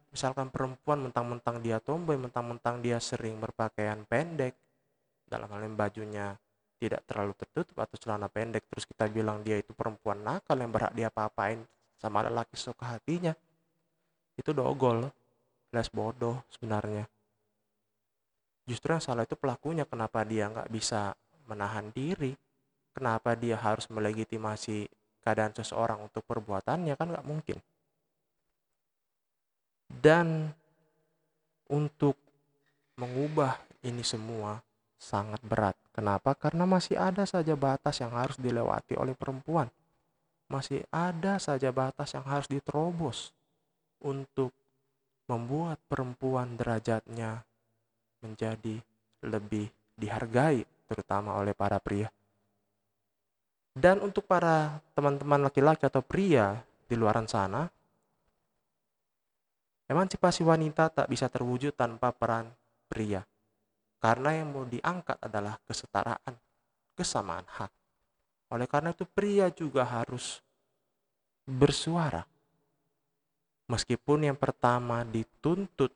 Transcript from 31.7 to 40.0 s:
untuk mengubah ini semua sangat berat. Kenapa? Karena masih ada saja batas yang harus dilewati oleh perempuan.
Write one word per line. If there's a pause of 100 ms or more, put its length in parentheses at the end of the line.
untuk (800)
mengubah (240)
ini
semua (400)
sangat
berat. (220)
Kenapa?
Karena
masih
ada
saja
batas
yang
harus
dilewati
oleh
perempuan. (800)